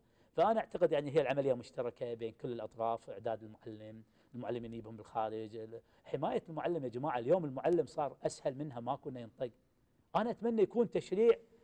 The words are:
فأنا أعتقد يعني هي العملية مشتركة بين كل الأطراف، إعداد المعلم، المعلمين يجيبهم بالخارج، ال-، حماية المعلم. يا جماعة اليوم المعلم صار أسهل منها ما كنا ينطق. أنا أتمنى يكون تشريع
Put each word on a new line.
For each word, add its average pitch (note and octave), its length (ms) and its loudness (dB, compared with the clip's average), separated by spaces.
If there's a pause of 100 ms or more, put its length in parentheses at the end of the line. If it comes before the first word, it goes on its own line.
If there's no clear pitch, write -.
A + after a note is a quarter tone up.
(320)
فأنا G#3+ 280 4
أعتقد E3 320 2
يعني D3 180 0
هي D3+ 100 6
العملية C3+ 340 2
مشتركة A#2+ 600 -6
بين A2+ 180 -8
كل B2+ 200 -8
الأطراف، A2+ 580 -4
إعداد A2 320 -4
المعلم، A2 600 -16 (320)
المعلمين A#2 380 -6
يجيبهم A2+ 240 -12
بالخارج، A2 600 -4
ال-، A2+ 240 -12 (240)
حماية F#3 440 -2
المعلم. E3 360 -2
يا B2 40 0
جماعة B2 300 -2
اليوم D#3 260 4
المعلم C#3+ 420 2
صار C#3+ 300 -4 (100)
أسهل D3 280 -4
منها C3+ 260 -8
ما B2+ 160 -2
كنا B2+ 240 -10
ينطق. A#2+ 300 -8 (680)
أنا A3 140 2
أتمنى A3 320 2
يكون G#3+ 280 2
تشريع G#3 460 4 (280)